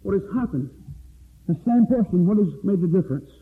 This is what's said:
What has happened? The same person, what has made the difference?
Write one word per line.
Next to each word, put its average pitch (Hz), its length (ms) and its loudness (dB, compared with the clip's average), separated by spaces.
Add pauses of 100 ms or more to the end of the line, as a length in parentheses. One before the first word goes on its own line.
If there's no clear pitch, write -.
What 196 120 -2
has 190 100 0 (100)
happened? 160 340 -4 (760)
The 170 80 0 (100)
same 240 220 4
person, 180 400 2
what 214 120 2
has 180 140 2 (120)
made 190 180 0
the 180 60 0
difference? 151 420 -2 (100)